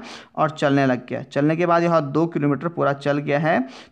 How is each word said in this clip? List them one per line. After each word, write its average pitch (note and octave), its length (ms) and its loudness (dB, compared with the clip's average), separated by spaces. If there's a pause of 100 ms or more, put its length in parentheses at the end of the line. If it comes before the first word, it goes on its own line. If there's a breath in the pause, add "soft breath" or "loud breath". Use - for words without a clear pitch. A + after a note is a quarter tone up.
(360 loud breath)
और D#3 140 0
चलने C#3 360 2
लग B2+ 220 0
गया। B2 140 -6
चलने C#3+ 340 0
के E3+ 100 0
बाद E3+ 180 4
यह E3+ 160 4
दो D3+ 280 0
किलोमीटर D3 400 -2
पूरा C#3+ 260 0
चल C#3+ 240 -2
गया D3 220 0
है। F#3 280 0 (240 loud breath)